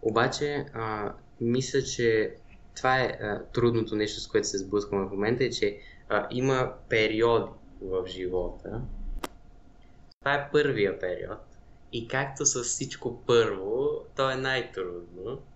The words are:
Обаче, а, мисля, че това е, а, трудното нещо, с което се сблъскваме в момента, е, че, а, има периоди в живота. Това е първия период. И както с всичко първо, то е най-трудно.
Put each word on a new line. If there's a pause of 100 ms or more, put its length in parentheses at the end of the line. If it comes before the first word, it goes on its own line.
Обаче,
а, (280)
мисля,
че (400)
това
е,
а,
трудното
нещо,
с
което
се
сблъскваме
в
момента,
е,
че, (320)
а,
има (160)
периоди (300)
в
живота. (1400)
Това
е
първия
период. (540)
И
както
с
всичко
първо, (280)
то
е
най-трудно. (140)